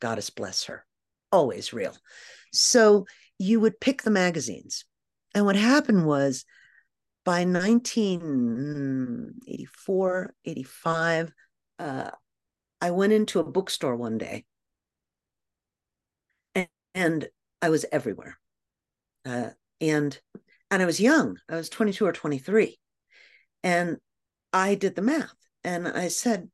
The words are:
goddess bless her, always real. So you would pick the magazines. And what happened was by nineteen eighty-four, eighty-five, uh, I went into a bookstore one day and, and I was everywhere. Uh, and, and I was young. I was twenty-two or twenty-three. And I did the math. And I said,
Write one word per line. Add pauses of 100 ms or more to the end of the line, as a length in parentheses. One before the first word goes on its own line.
goddess
bless
her, (460)
always
real. (560)
So (300)
you
would
pick
the
magazines. (500)
And
what
happened
was (800)
by
nineteen (140)
eighty-four, (100)
eighty-five, (480)
uh, (680)
I
went
into
a
bookstore
one
day (2000)
and, (260)
and (320)
I
was
everywhere. (880)
Uh, (300)
and, (520)
and
I
was
young. (100)
I
was
twenty-two
or
twenty-three. (840)
And (540)
I
did
the
math. (300)
And
I
said,